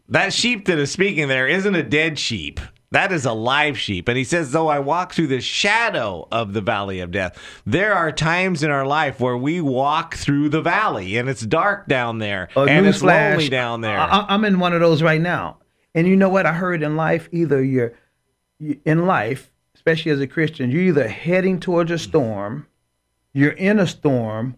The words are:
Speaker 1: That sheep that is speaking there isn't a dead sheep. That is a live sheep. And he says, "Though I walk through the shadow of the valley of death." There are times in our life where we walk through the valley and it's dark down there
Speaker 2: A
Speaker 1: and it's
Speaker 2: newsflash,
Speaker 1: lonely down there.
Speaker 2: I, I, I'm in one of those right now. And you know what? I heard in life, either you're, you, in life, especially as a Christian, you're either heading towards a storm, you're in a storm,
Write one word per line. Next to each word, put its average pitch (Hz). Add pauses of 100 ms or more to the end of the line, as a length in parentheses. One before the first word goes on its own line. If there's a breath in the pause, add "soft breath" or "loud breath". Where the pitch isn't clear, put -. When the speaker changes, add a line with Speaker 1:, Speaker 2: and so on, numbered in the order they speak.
Speaker 1:
That 180
sheep 233
that 175
is 143
speaking 160
there 131
isn't 190
a 160
dead 151
sheep. 78 (320)
That 185
is 147
a 127
live 131
sheep. 92
And 120
he 131
says, 160
"Though 160
I 147
walk 165
through 160
the 131
shadow 180
of 113
the 107
valley 98
of 87
death." 92 (280 loud breath)
There 190
are 165
times 170
in 156
our 139
life 143
where 123
we 156
walk 143
through 147
the 156
valley 151
and 123
it's 117
dark 196
down 120
there 101
Speaker 2:
A 135
Speaker 1:
and 151
it's -
Speaker 2:
newsflash, 160
Speaker 1:
lonely 151
down 120
there. 107
Speaker 2:
I, 156
I, 196
I'm 214
in 196
one 175
of 170
those 165
right 156
now. 143 (360)
And 165
you 190
know 190
what? 185
I 156
heard 175
in 151
life, 160
either 143
you're, 127 (640 soft breath)
you, 151
in 165
life, 127 (240)
especially 160
as 139
a 135
Christian, 147
you're 170
either 147
heading 180
towards 175
a 170
storm, 117 (640)
you're 143
in 202
a 180
storm, 120